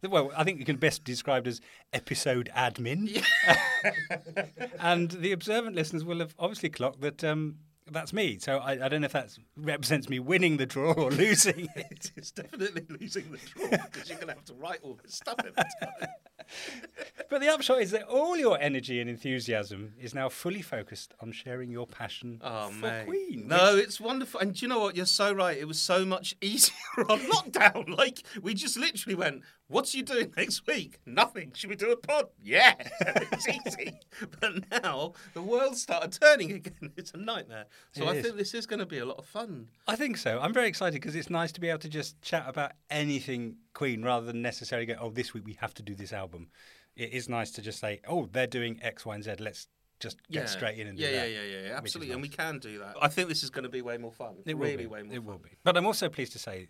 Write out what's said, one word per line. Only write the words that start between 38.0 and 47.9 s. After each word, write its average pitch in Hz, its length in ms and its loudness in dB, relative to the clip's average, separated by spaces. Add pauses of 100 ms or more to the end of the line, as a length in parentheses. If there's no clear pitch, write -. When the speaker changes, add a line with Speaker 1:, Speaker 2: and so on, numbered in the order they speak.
Speaker 1:
It 151 60 2
Speaker 2:
I - 60 0
Speaker 1:
is. 139 100 -2
Speaker 2:
think 233 100 -2
this 202 180 -4
is 226 120 -4
gonna 208 200 -4
be 156 120 -8
a 120 80 -4
lot 131 140 -8
of - 60 -14
fun. 180 440 -10 (180)
Speaker 1:
I 202 80 2
think 254 220 -2
so. 117 240 0
I'm 175 120 0
very 240 140 4
excited 170 340 -2
'cause 151 140 -6
it's 160 140 -6
nice 165 240 0
to 175 80 -10
be 170 80 -2
able 160 100 -2
to 156 100 -10
just 151 320 -6
chat 165 240 -2
about 139 280 -4 (160)
anything 135 680 -2 (180)
Queen 120 300 -2
rather 120 220 2
than 117 160 -4
necessarily 120 440 -4
go, 113 140 -4
"Oh, 117 120 -6
this 120 220 -4
week 104 120 -8
we 110 80 -12
have 110 220 -6
to 113 80 -14
do 101 120 -10
this 98 160 -10
album." 87 380 -10 (440)
It 113 200 -8
is 123 160 -6
nice 117 220 -2
to - 100 -12
just 107 180 -8
say, 104 260 -4